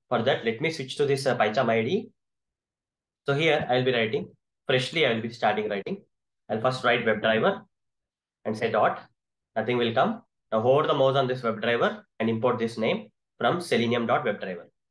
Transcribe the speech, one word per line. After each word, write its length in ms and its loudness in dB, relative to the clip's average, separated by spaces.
For 120 0
that, 240 0
let 160 -2
me 80 -2
switch 280 -8
to 100 2
this, 180 0
uh, 100 2
PyCharm 340 2
I 120 2
D 80 -2
E. 200 -2
So 80 0
here 340 2
I'll 160 2
be 80 0
writing, 380 -2
freshly 400 0
I 60 2
will 80 -4
be 80 -6
starting 400 0
writing. 340 -6
I'll 120 -4
first 220 -2
write 200 2
WebDriver 580 2
and 100 -4
say 140 -2
dot, 320 0
nothing 220 -2
will 140 0
come. 300 0
Now 100 0
hover 260 4
the 60 2
mouse 220 2
on 100 2
this 160 -2
WebDriver 600 -2
and 100 0
import 300 0
this 180 -4
name 300 -2
from 200 2
selenium 460 0
dot 180 0
webdriver. 420 -6